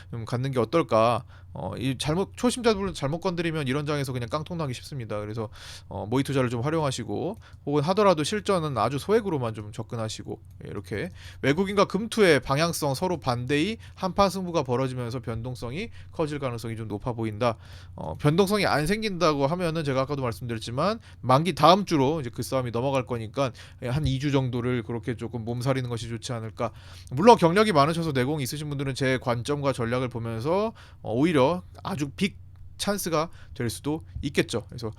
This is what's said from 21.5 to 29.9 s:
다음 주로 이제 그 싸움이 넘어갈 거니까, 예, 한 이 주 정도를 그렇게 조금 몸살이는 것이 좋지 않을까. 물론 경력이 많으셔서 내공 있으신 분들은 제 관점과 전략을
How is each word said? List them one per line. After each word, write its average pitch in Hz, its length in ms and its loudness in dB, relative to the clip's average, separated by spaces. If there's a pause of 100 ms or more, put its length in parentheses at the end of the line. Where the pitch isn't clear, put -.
다음 175 280 8
주로 151 360 4
이제 120 120 -6
그 123 120 -6
싸움이 127 260 -2
넘어갈 131 360 0
거니까, 120 440 -2 (320)
예, 123 60 -4
한 147 180 0
이 131 140 0
주 147 100 0
정도를 123 540 0
그렇게 120 320 -6
조금 110 280 -8
몸살이는 123 460 -2
것이 113 180 -6
좋지 117 240 -8
않을까. 113 380 -6 (400)
물론 208 260 10
경력이 196 360 4
많으셔서 160 400 4
내공 135 280 2
있으신 147 280 -6
분들은 139 260 -4
제 131 240 2
관점과 135 540 0
전략을 123 360 0